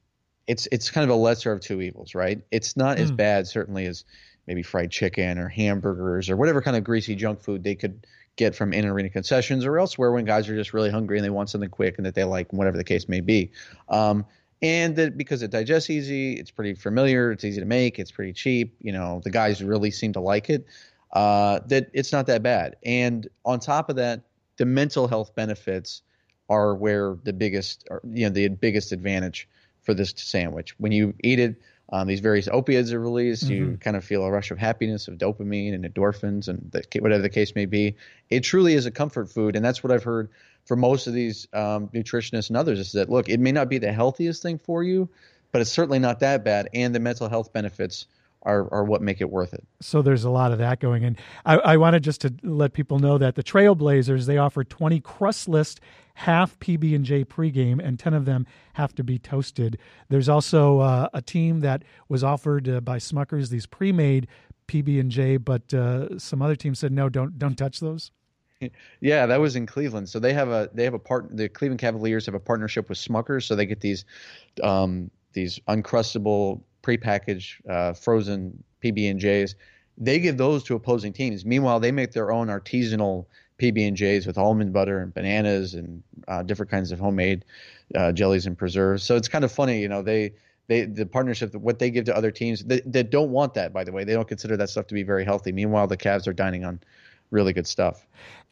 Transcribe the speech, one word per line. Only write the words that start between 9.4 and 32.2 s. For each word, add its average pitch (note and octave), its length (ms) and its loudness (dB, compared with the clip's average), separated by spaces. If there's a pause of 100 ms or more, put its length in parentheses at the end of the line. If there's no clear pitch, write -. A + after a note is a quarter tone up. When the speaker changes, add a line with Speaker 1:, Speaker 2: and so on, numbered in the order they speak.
Speaker 1:
or D3+ 160 0
elsewhere B2+ 320 2
when A#2+ 120 0
guys G#2+ 240 2
are A2 60 -4
just G#2+ 180 -4
really G#2+ 180 2
hungry G#2 280 -2
and G#2 60 -2
they G2+ 60 -2
want G2+ 200 -4
something G2+ 180 -6
quick F#2+ 280 -2
and F#2+ 100 -4
that F#2 80 -4
they G2 80 0
like, F#2+ 300 -2
whatever F#2+ 240 0
the F2+ 80 -4
case F2+ 240 -2
may F2+ 120 -2
be. F#2+ 300 2 (380)
Um, G#2 360 2 (380)
and E3 320 2
that D3+ 240 0
because B2+ 240 -4
it G#2 80 -6
digests B2+ 400 0
easy, C#3 440 -4
it's - 180 -14
pretty G#2 220 -6
familiar, B2 580 2
it's G#2 100 -8
easy G2+ 160 -4
to F#2+ 80 -6
make, B2 320 0
it's F#2 140 -10
pretty F#2+ 200 -10
cheap, A#2 480 -2
you G#2+ 120 -8
know, F2+ 320 -4
the G2+ 60 -6
guys G#2+ 300 2
really G#2 300 0
seem G#2+ 220 -4
to F#2+ 80 -4
like G2+ 300 0
it, C#3+ 160 0 (460)
uh, G2+ 540 4
that C3 260 2
it's C3+ 200 -2
not C3+ 140 0
that A#2 180 2
bad. G2+ 400 0
And A#2+ 420 0 (180)
on B2 140 0
top D3+ 320 -2
of C3 60 -2
that, A#2+ 240 -2 (360)
the B2+ 100 2
mental C3 420 2
health A2 260 -4
benefits G#2 680 -6 (460)
are G#2 280 2
where G2+ 480 0
the G2 80 -4
biggest, F#2+ 580 -4
are, F#2 140 -10
you A#2 200 -4
know, G2+ 60 2
the G2+ 180 2
biggest G2+ 440 0
advantage F#2 560 -4 (340)
for G#2+ 120 0
this F#2 220 -2
sandwich. E2 640 -6
When G#2+ 140 -2
you G#2 200 2 (120)
eat B2 160 4
it, A#2 160 0 (340)
um, F#2+ 160 -2
these F#2+ 140 -2